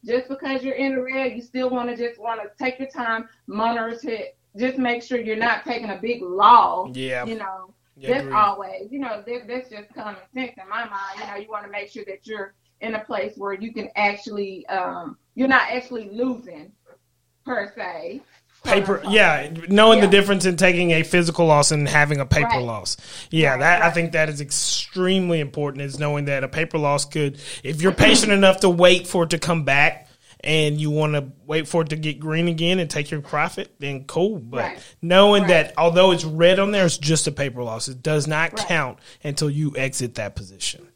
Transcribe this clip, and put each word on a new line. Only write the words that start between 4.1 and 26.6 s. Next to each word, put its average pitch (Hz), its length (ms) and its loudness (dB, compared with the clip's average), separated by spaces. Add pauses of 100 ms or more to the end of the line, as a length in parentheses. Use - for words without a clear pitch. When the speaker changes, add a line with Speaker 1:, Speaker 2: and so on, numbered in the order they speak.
Speaker 1:
just 254 200 -2
make 240 260 -2
sure 247 160 -4
you're 220 160 -4
not 226 300 -2
taking 226 240 -8
a 190 120 -8
big 233 200 -6
loss, 185 760 4
Speaker 2:
Yeah. 127 300 -6
Speaker 1:
you 226 120 -8
know? 190 360 -14 (240)
Speaker 2:
Yeah, 135 120 -12
Speaker 1:
That's 247 140 0
Speaker 2:
agreed. 135 120 -6
Speaker 1:
always, 196 560 -2
you 277 80 -10
know, 226 280 -8
that, 240 200 -10
that's 247 220 -10
just 208 240 -20
common 202 280 -14 (120)
sense 254 180 -8 (100)
in 190 80 -20
my 226 160 -8
mind. 196 340 -12
You 214 80 -12
know, 202 80 -14
you 208 140 -14
wanna 202 200 -12
make 202 200 -12
sure 220 180 -16
that 196 180 -16
you're 208 280 -12 (280)
in 220 140 -8
a 220 40 -6
place 208 380 -8
where 196 160 -6
you 214 200 -10
can 202 220 -10
actually, 202 720 -6
um, 180 500 -8 (180)
you're 262 120 0
not 262 220 2
actually 240 400 -8
losing 226 640 -8 (720)
per 202 300 -6
se. 180 460 -12 (420)
Speaker 2:
Paper, 196 220 2
Speaker 1:
Quote, 196 200 -2
unquote. 196 80 -2
Speaker 2:
yeah, 170 360 4 (200)
knowing 214 320 8
the 202 40 6
Speaker 1:
Yeah. 185 60 6
Speaker 2:
difference 196 340 4
in 185 100 2
taking 175 360 4
a 160 120 2
physical 170 440 2
loss 147 240 6
and 147 160 0
having 147 320 2
a 135 80 -2
paper 139 200 2
Speaker 1:
Right. 135 140 0
Speaker 2:
loss. 113 340 -6 (360)
Yeah, 156 200 4
Speaker 1:
Right, 127 100 0
Speaker 2:
that, 165 200 4
I 165 40 4
Speaker 1:
right. 170 80 4
Speaker 2:
think 165 180 -2
that 156 180 2
is 147 120 -8
extremely 185 1000 -2
important, 143 440 -6
is 135 140 -10
knowing 147 280 -2
that 139 180 -2
a 135 40 -6
paper 160 300 -4